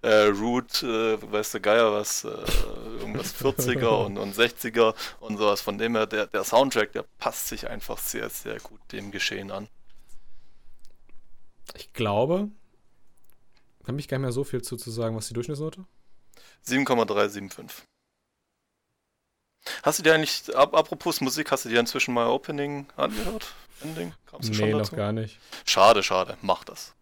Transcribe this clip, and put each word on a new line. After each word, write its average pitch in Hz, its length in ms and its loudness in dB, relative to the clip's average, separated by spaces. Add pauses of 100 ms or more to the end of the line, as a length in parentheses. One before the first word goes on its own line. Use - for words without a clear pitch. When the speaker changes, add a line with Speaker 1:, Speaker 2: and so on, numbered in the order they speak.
Speaker 1:
äh, 107 240 8
Route, 113 920 0
äh, 104 120 -12
weiß 107 200 -2
der 107 80 -6
Geier 110 320 6
was, 104 320 -2
äh, 113 40 -8 (720)
irgendwas - 320 -6
Speaker 2:
<laughs> - 100 -10
Speaker 1:
vierziger 123 640 2
und, 101 140 -6
und 101 160 -6
sechziger 113 600 4 (260)
und 107 180 -8
sowas. 104 240 4
Von 101 160 -4
dem 117 180 0
her, 110 100 2
der, 107 200 -2
der 95 180 -2
Soundtrack, 120 480 4
der 107 120 -6 (140)
passt - 300 -4
sich - 200 -8
einfach 117 300 -8
sehr, 113 300 -6
sehr 110 320 -10
gut - 180 -18 (140)
dem 101 180 -10
Geschehen 98 400 -6
an. 98 160 -8 (2000)
Speaker 2:
Ich - 200 -18
glaube, 135 560 0 (1300)
kann 123 120 -6
mich 147 100 -8
gar 131 120 -4
nicht 135 80 -2
mehr 123 60 -2
so 135 120 -2
viel 127 180 -6
zu, - 140 -10
zu 117 160 -12
sagen. 113 240 -4
Was 107 80 -8
ist - 60 -10
die 117 40 -12
Durchschnittsnote? 151 500 -8 (800)
Speaker 1:
Sieben 131 220 0
Komma 120 220 4
drei 104 220 2
sieben 101 220 -8
fünf. - 320 -18 (2000)
Hast 151 160 2
du - 60 -6
dir 160 100 8
eigentlich, 156 300 0 (100)
ap-, 143 220 6
apropos 160 460 0
Musik, 139 280 -2
hast 131 140 0
du 123 60 -8
dir 117 100 6
inzwischen 123 340 0
mal 120 140 4
Opening 143 580 -2 (100)
angehört? 139 580 -4 (280)
Ending? 160 300 -8 (140)
Kamst - 240 -8
du 107 40 -2
schon 107 120 0
Speaker 2:
Nee, 110 60 2
noch 110 80 2
Speaker 1:
dazu? 104 160 -4
Speaker 2:
gar 104 160 -2
nicht. 110 260 -6 (260)
Speaker 1:
Schade, 101 400 8
schade. 95 380 0
Mach 95 220 0
das. - 380 -16